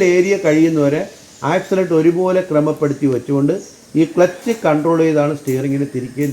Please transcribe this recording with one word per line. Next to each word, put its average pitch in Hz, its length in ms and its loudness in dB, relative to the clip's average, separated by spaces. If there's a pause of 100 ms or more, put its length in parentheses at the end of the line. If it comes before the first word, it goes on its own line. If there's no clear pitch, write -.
(160)
ഏരിയ 190 200 2 (100)
കഴിയുന്നവരെ 156 560 2 (500)
ആക്സിലറേറ്റർ 185 500 -2
ഒരുപോലെ 185 480 2
ക്രമപ്പെടുത്തി 147 640 0
വെച്ചുകൊണ്ട് 139 400 0 (460)
ഈ 160 40 4 (100)
ക്ലച്ച് 180 380 0 (140)
കൺട്രോൾ 160 400 0
ചെയ്താണ് 151 340 0
സ്റ്റിയറിങ്ങിനെ 139 540 -4
തിരിക്കുകയും 127 400 -6